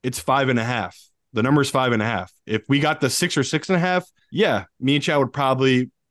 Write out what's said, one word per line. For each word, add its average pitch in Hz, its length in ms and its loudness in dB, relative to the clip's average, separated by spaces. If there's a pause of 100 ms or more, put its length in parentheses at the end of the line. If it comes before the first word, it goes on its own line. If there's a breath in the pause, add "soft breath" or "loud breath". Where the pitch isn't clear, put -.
it's 127 160 -6
five 135 300 0
and 120 100 2
a 110 40 -2
half. 117 340 -6 (360)
The 110 100 0
number's 139 260 2
five 131 220 0
and 110 100 0
a 107 40 0
half. 95 260 -4 (140)
If 107 240 -4
we 139 100 2
got 151 220 0
the 135 80 0
six - 280 -2
or 139 60 0
six 151 260 -4
and 190 60 2
a 175 40 2
half, 180 300 0 (220)
yeah, 139 340 0 (140)
me 135 160 0
and 143 80 -2
Chad 147 160 2
would 135 140 0
probably 131 580 2 (200)